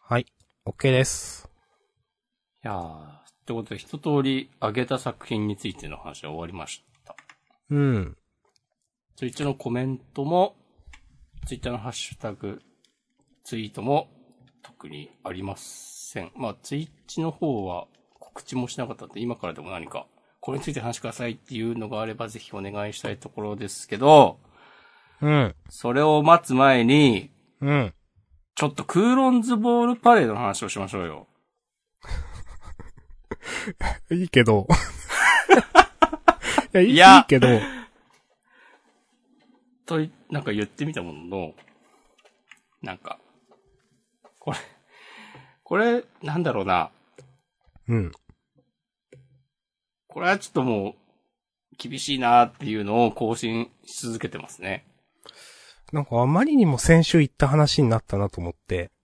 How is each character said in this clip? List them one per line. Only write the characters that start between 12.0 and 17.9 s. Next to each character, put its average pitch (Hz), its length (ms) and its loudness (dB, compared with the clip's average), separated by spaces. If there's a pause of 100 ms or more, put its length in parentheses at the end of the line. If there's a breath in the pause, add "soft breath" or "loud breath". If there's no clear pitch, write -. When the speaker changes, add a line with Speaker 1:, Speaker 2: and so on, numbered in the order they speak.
Speaker 2:
ュ - 40 -20
タ 107 140 -10
グ、 101 280 -14 (840)
ツ 117 140 -12
イ 107 80 -10
ー 104 40 -14
ト - 120 -14
も 143 260 -2 (540)
特 - 260 -20
に 73 220 -16 (140)
あ - 80 -10
り 92 100 -12
ま 98 140 -10
せ - 680 -16
ん。 85 140 -16
ま 117 140 -8
あ、 98 120 -12
Twitch - 580 -12
の 160 100 -4
方 135 360 -6
は 87 200 -10 (260)